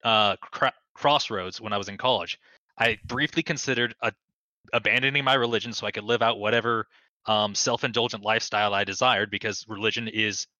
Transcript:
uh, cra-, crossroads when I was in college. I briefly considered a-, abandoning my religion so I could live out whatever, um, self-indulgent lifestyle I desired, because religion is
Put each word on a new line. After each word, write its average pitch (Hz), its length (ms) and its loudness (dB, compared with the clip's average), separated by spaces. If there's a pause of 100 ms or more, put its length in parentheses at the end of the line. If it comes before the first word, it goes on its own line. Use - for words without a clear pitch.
uh, 107 340 6
cra-, - 360 0 (200)
crossroads 113 680 0
when 107 120 -6
I 101 40 0
was 98 100 -4
in 98 100 -12
college. 110 420 -2 (380)
I 113 280 2
briefly 147 380 -2
considered 120 580 -2
a-, 113 100 0 (600)
abandoning 127 500 2
my 131 120 4
religion 120 380 0
so 104 140 -6
I 104 40 -4
could 104 120 -8
live 117 180 0
out 113 180 2
whatever, 113 480 0 (400)
um, 107 280 2
self-indulgent 117 680 -2
lifestyle 107 500 0
I 101 100 2
desired, 104 460 0
because 104 380 -6
religion 110 400 -2
is 107 400 -4 (120)